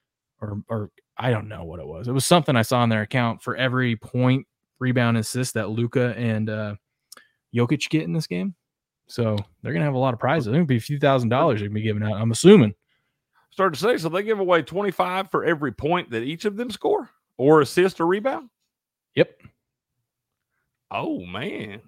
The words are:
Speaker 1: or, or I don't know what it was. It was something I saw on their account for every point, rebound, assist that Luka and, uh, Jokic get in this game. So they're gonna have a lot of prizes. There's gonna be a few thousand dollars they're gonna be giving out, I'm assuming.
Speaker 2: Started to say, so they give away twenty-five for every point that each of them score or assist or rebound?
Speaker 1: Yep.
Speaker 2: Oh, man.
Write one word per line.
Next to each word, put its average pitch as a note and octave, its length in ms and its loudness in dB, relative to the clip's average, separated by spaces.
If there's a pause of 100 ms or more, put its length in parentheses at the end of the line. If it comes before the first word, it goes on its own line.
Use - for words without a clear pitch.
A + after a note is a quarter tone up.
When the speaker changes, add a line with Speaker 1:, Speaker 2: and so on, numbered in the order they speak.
(400)
Speaker 1:
or, G#2 300 -8
or G#2+ 220 -6 (260)
I B2 140 -2
don't G#2 180 -2
know E2+ 140 -12
what D#2+ 160 -12
it - 80 -14
was. A2 200 -10
It B2 60 -4
was C3+ 120 0
something D#3+ 300 4
I A2+ 60 4
saw B2 200 2
on A#2 80 2
their A2 120 0
account A#2 400 -2
for B2 140 -8
every B2 400 0
point, B2+ 520 0 (320)
rebound, A#2+ 380 2
assist B2 380 -4
that G#2+ 140 -4
Luka A#2+ 480 -2
and, A2 320 -2
uh, G#2+ 260 -6 (760)
Jokic A#2+ 360 0
get D#3 140 0
in E3+ 100 -6
this D#3+ 140 -4
game. F3+ 280 -6 (520)
So A2 280 -2 (280)
they're A#2 100 -6
gonna D#3+ 120 0
have C#3 100 -2
a - 20 0
lot B2+ 160 0
of A2+ 60 -8
prizes. C#3 260 0
There's G#2 100 -2
gonna F3 100 4
be C3 120 2
a - 20 2
few D3 200 -6
thousand C3+ 300 2
dollars B2+ 300 2
they're G#2 100 -4
gonna G#2+ 100 -4
be - 20 -6
giving G#2+ 220 -2
out, G#2+ 100 -2
I'm A2+ 180 0
assuming. C#3+ 440 8 (760)
Speaker 2:
Started F#3+ 220 0
to C3+ 100 -10
say, B3 140 2
so D#3+ 100 -4
they F3 140 -2
give G#3+ 180 -2
away F3 220 2
twenty-five F#3 680 -4
for D#3+ 120 0
every D3 280 0
point D#3+ 400 -4
that A2+ 100 -4
each D#3+ 240 -8
of G#3 100 -4
them A#3+ 140 -6
score D4 400 -2 (280)
or D3+ 240 6
assist F3+ 380 0
or E3+ 60 2
rebound? A#3+ 440 -2 (680)
Speaker 1:
Yep. - 200 0 (1600)
Speaker 2:
Oh, C#3+ 340 -6
man. G2+ 640 -10